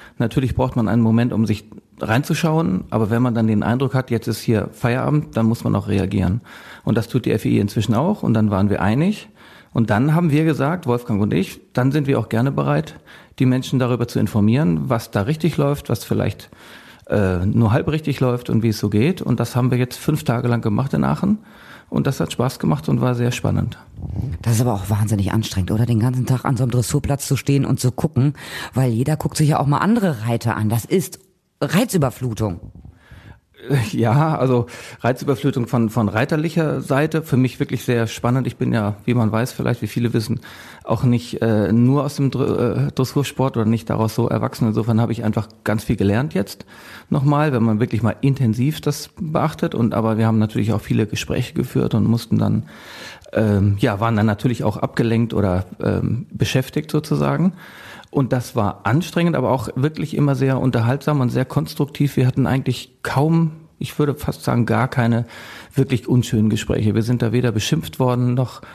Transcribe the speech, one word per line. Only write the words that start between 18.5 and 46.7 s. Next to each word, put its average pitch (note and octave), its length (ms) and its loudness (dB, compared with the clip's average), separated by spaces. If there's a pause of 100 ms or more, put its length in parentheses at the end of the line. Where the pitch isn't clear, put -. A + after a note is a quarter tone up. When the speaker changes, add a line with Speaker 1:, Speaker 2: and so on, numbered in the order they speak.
Speaker 1:
wie A#2 60 2
es G#2+ 100 -2
so G2+ 100 -2
geht. B2+ 320 2
Und A#2+ 180 0
das - 160 -4
haben B2 140 2
wir B2 80 2
jetzt B2 180 -2
fünf - 280 -2
Tage B2 240 0
lang A#2+ 140 2
gemacht A#2 340 0
in C#3+ 80 2
Aachen. F3+ 340 2 (500)
Und - 200 0
das C#3 120 -2
hat C3+ 120 -4
Spaß B2 260 -2
gemacht D3+ 320 0
und B2+ 100 2
war B2+ 140 0
sehr A#2+ 180 0
spannend. G2 460 -2 (640)
Speaker 2:
Das A#2 120 0
ist A2 80 2
aber A#2+ 120 2
auch F#2+ 160 -4
wahnsinnig G#2 440 0
anstrengend, G2+ 360 -2
oder? A2 160 2
Den A#2 140 2
ganzen B2+ 260 0
Tag B2 200 0
an C3 120 2
so B2+ 60 0
einem B2 80 0
Dressurplatz C#3 560 -2
zu C#3+ 100 2
stehen C#3 260 2
und - 160 0
zu B2 120 0
gucken, C#3+ 420 0 (400)
weil B2+ 160 2
jeder B2 280 0
guckt - 200 -4
sich D3+ 120 4
ja - 100 2
auch C3 80 2
mal C#3+ 100 2
andere F3+ 480 0
Reiter A#2 320 0
an. G#2+ 120 0
Das A2 140 0
ist - 360 -2 (420)
Reizüberflutung. C3 1000 0 (1300)
Speaker 1:
Ja, C3+ 460 2
also B2+ 300 2 (340)
Reizüberflutung C3 640 -2
von, A#2 220 2
von G#2+ 180 0
reiterlicher D3+ 720 -2
Seite. D3+ 420 0
Für D3+ 140 -2
mich B2+ 240 2
wirklich - 240 -4
sehr A#2 240 0
spannend. B2 400 -2
Ich B2 80 -6
bin B2 160 -2
ja, G#2 320 0
wie B2 100 0
man A2 200 2
weiß, A2+ 180 -2
vielleicht, A#2 300 -2
wie A2 60 -6
viele A#2 260 -2
wissen, A2+ 260 -2 (460)
auch - 180 -2
nicht, A#2+ 380 0
äh, G#2+ 320 2
nur C3 320 4
aus C#3+ 100 -6
dem C3+ 160 0
Dr-, B2 560 0
äh, C#3 60 -4
Dressursport C3 640 -2
oder A2+ 80 0
nicht A2 240 0
daraus A2 260 0
so A#2 140 0
erwachsen. A2+ 400 0
Insofern A2+ 320 0
habe A2+ 100 0
ich A2+ 140 -4
einfach A2 240 -2 (160)
ganz G#2+ 180 0
viel A2+ 140 0
gelernt G#2 360 0
jetzt - 320 -6 (440)